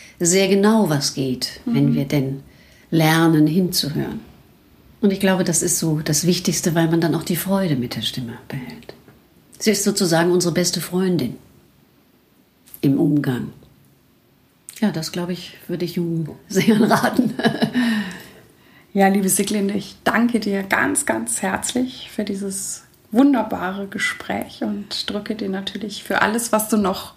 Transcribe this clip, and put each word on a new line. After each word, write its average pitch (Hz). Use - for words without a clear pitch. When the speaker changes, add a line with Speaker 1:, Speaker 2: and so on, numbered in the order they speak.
Speaker 1:
sehr 185
genau, 202
was 143
geht, 131
wenn 143
Speaker 2:
Mhm. -
Speaker 1:
wir 139
denn 139
lernen, 160
hinzuhören. 156
Und 202
ich 190
glaube, 185
das 170
ist 175
so 156
das 156
Wichtigste, 175
weil 165
man 165
dann 165
auch 160
die 175
Freude 190
mit 120
der 113
Stimme 117
behält. 120
Sie -
ist 202
sozusagen 175
unsere 175
beste 175
Freundin 175
im 139
Umgang. 143
Ja, 208
das, 156
glaube 175
ich, -
würde 175
ich 165
jungen 165
Singern 214
raten. 220
<laughs> -
Speaker 2:
Ja, 196
liebe 196
Sieglinde, 202
ich -
danke 233
dir 196
ganz, -
ganz -
herzlich 247
für 208
dieses 196
wunderbare 214
Gespräch -
und 202
drücke 208
dir 202
natürlich 196
für -
alles, 220
was 214
du 220
noch 190